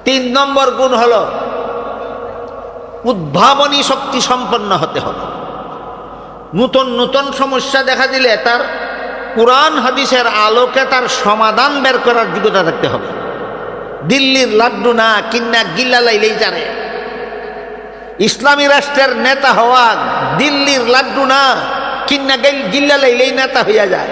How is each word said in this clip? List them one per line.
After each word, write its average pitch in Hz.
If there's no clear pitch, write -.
তিন 254
নম্বর 277
গুণ 254
হলো 226
উদ্ভাবনী 254
শক্তি 262
সম্পন্ন 214
হতে 151
হবে। -
নূতন 254
নূতন 254
সমস্যা 269
দেখা 254
দিলে 254
তার 240
কোরআন 277
হাদিসের 254
আলোকে 233
তার 247
সমাধান 220
বের 254
করার 233
যোগ্যতা 196
থাকতে 160
হবে। 127
দিল্লির 262
লাড্ডু 226
না 220
কিন্না 233
গিল্লা 247
লাইলেই 220
জানে। 175
ইসলামী 285
রাষ্ট্রের 277
নেতা 262
হওয়া 233
দিল্লির 277
লাড্ডু 254
না 262
কিন্না 277
গিল-, 254
গিল্লা 285
লাইলেই 254
নেতা 254
হইয়া 208
যায়। 185